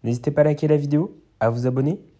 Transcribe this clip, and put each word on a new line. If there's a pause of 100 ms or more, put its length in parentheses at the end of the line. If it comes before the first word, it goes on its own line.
N'hésitez
pas
à
liker
la
vidéo, (240)
à
vous
abonner (200)